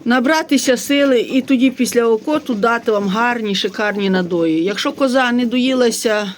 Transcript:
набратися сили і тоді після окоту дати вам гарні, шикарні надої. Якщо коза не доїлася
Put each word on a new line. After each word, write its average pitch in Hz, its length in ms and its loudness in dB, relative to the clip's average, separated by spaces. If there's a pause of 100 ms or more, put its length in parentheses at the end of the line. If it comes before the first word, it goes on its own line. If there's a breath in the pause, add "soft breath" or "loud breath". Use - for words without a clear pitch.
набратися 262 720 0
сили 277 440 2
і 254 200 0
тоді 262 300 2
після 240 340 0
окоту 254 480 0
дати 233 380 0
вам 202 160 0
гарні, 220 480 -2
шикарні 202 540 -2
надої. 170 540 0
Якщо 202 280 -2
коза 254 400 0
не 240 140 0
доїлася 233 920 0